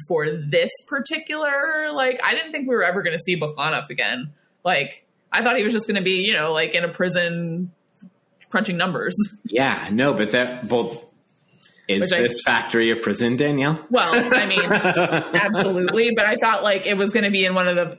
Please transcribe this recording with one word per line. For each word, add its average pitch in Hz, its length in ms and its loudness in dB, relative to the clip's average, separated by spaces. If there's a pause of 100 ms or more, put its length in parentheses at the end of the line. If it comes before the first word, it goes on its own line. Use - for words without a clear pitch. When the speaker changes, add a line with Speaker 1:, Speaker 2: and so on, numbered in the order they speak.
Speaker 1:
for 156 200 0
this 160 400 0 (180)
particular, 302 1040 -4
like, 254 280 0
I 208 120 2
didn't 311 180 -4
think 285 160 -6
we 254 80 2
were 202 80 2
ever 180 200 0
gonna 170 160 -2
see 175 200 -2
Baklanov 151 500 -4
again. 123 440 -4 (320)
Like, 147 400 -2 (260)
I 202 120 0
thought 240 120 2
he 240 80 2
was 214 80 0
just 220 160 -2
gonna 202 140 0
be, 185 240 0
you 214 80 2
know, 160 180 0
like, 160 240 0
in 170 80 0
a 170 60 -2
prison 170 840 -2 (800)
crunching 185 260 -2
numbers. 170 460 -2
<laughs> - 280 -6
Speaker 2:
Yeah, 120 440 0
no, 131 200 4
but 107 180 0
that, 123 340 0
well, 117 400 -2 (840)
is 101 140 0
Speaker 1:
Which - 100 0
I 175 100 2
Speaker 2:
this 120 200 0
factory 113 500 2
a 117 60 0
prison, 120 400 0
Danielle? 147 420 0 (100)
Speaker 1:
Well, 226 220 2 (220)
I 220 120 4
mean, 196 140 0
Speaker 2:
<laughs> 180 100 0
Speaker 1:
absolutely. 185 1500 2
But 214 80 4
I 214 100 2
thought, 220 260 2
like, 202 240 0
it 196 120 0
was 202 160 0
gonna 202 180 2
be 190 140 2
in 185 100 2
one 180 140 2
of 175 80 2
the, 170 220 -2